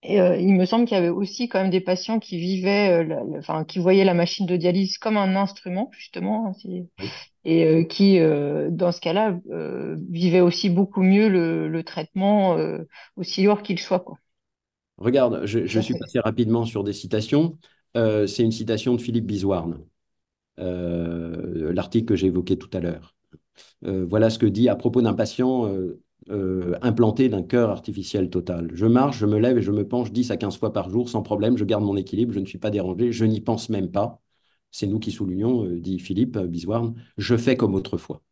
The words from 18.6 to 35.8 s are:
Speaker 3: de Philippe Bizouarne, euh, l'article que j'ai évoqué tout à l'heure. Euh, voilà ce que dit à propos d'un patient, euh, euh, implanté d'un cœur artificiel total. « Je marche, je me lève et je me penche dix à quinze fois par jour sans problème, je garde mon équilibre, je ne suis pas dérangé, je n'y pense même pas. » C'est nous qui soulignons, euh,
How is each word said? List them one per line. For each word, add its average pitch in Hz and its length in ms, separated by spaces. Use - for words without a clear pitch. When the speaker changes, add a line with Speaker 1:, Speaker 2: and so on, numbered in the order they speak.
Speaker 3:
de 120 60
Philippe 113 260
Bizouarne, 92 540
euh, 85 1120
l'article 104 340
que 110 100
j'ai 90 100
évoqué 90 320
tout - 140
à 95 80
l'heure. 82 360
Euh, 95 200
voilà 107 240
ce 110 100
que 117 80
dit 107 220
à 101 80
propos 120 240
d'un 110 140
patient, 127 520
euh, 92 340
euh, 92 520
implanté 120 460
d'un 101 140
cœur 117 280
artificiel 95 580
total. « 87 460
Je 95 120
marche, 123 320
je 107 80
me 104 120
lève 120 200
et 107 40
je 98 100
me 104 140
penche 120 260
dix 123 180
à 98 60
quinze 98 220
fois 110 140
par 92 180
jour 120 180
sans 107 140
problème, 107 340
je - 80
garde 104 200
mon 101 120
équilibre, 104 360
je 98 80
ne 98 40
suis 92 140
pas 107 120
dérangé, 98 420
je 110 120
n'y 110 160
pense 113 300
même 95 200
pas. » 101 300
C'est - 160
nous 101 120
qui 110 140
soulignons, 104 520
euh, 87 160